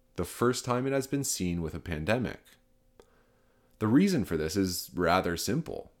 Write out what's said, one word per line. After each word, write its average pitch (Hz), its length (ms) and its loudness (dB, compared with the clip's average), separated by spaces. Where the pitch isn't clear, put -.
the 90 100 -4
first 123 400 -2
time 127 200 -2
it 135 60 -2
has 135 140 -2
been 139 180 -4
seen 87 380 -2
with 78 120 -6
a 82 60 -8
pandemic. 87 600 -2
The 110 80 0
reason 147 400 4
for 82 100 -2
this 78 180 -2
is 92 400 0
rather 87 440 4
simple. - 600 -4